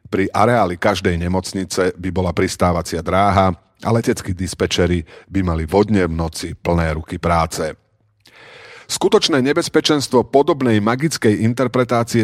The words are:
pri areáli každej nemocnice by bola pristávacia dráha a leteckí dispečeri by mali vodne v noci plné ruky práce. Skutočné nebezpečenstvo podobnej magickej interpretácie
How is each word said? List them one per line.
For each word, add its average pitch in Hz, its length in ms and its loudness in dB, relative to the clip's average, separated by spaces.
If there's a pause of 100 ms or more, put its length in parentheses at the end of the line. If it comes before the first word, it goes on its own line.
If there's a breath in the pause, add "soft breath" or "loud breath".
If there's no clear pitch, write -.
pri 95 240 -2
areáli 101 480 2
každej 98 400 0
nemocnice 92 800 -2
by 92 160 -6
bola 92 160 -2
pristávacia 87 720 -2
dráha 95 480 2 (320)
a 95 80 -4
leteckí 113 400 -2
dispečeri 90 720 -2 (240 loud breath)
by 95 160 -4
mali 82 240 -2
vodne 98 400 2
v 82 80 -2
noci 82 400 -6
plné 85 400 0
ruky 80 240 -8
práce. 82 560 -2 (1120 loud breath)
Skutočné 190 560 2
nebezpečenstvo 143 880 0
podobnej 135 480 2
magickej 113 640 0
interpretácie 120 800 0